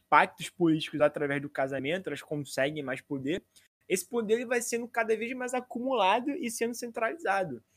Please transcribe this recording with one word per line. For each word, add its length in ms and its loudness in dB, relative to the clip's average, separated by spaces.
pactos 420 6
políticos 520 0
através 400 2
do 80 -6
casamento, 580 -2
elas 140 -6
conseguem 640 -2
mais 180 -6
poder, 420 -4
esse 180 -2
poder 280 0
ele 100 0
vai 160 0
sendo 260 -4
cada 300 0
vez 180 -6
mais 180 -6
acumulado 760 2
e 200 -4
sendo 260 -2
centralizado. 840 -2